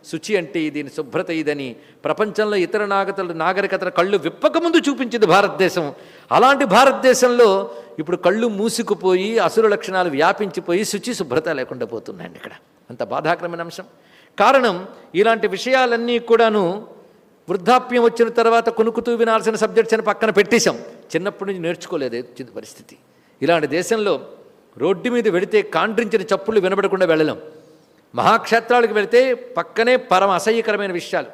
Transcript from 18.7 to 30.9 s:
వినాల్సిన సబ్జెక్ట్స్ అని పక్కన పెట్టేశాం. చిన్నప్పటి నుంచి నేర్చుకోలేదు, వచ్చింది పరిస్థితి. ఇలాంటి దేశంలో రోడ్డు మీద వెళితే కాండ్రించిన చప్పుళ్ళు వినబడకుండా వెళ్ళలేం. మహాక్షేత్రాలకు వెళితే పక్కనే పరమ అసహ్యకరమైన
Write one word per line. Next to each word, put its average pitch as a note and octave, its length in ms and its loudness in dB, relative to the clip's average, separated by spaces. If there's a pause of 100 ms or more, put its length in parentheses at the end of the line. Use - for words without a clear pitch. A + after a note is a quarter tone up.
వినాల్సిన A3 400 0
సబ్జెక్ట్స్ G#3 380 2
అని G#3+ 100 -2
పక్కన G#3 260 0
పెట్టేశాం. G3+ 460 2 (400)
చిన్నప్పటి G3 360 -6
నుంచి F#3 120 -8
నేర్చుకోలేదు, D#3+ 520 -6
వచ్చింది B2 360 -12
పరిస్థితి. - 460 -18 (440)
ఇలాంటి D3+ 260 2
దేశంలో F3+ 540 -2 (560)
రోడ్డు E3+ 320 -2
మీద A#3+ 180 0
వెళితే G3+ 340 0
కాండ్రించిన G#3 600 -2
చప్పుళ్ళు G3 400 0
వినబడకుండా F#3 440 0
వెళ్ళలేం. D#3 340 0 (760)
మహాక్షేత్రాలకు A3+ 800 2
వెళితే A#3 400 2
పక్కనే A3+ 640 -2
పరమ G3 340 2
అసహ్యకరమైన G#3 640 0